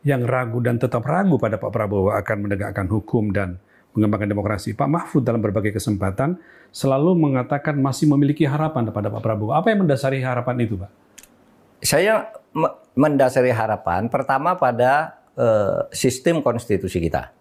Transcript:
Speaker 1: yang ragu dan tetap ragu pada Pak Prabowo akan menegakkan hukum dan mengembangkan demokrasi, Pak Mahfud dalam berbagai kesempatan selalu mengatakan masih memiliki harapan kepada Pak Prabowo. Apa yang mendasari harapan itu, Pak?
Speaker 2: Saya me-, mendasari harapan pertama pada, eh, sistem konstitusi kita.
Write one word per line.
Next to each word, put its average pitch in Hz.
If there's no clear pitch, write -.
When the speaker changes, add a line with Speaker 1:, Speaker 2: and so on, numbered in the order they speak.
Speaker 1:
yang 135
ragu 120
dan 117
tetap 117
ragu 165
pada 110
Pak -
Prabowo 104
akan 104
menegakkan 98
hukum 107
dan 92
mengembangkan 104
demokrasi, 101
Pak 143
Mahfud 147
dalam 117
berbagai 104
kesempatan 107
selalu 143
mengatakan 143
masih 135
memiliki 143
harapan 147
kepada 104
Pak 110
Prabowo. 110
Apa 185
yang 196
mendasari 135
harapan 123
itu, 107
Pak? 95
Speaker 2:
Saya 196
me-, 160
mendasari 135
harapan 110
pertama 135
pada, 131
eh, 107
sistem -
konstitusi 98
kita. 73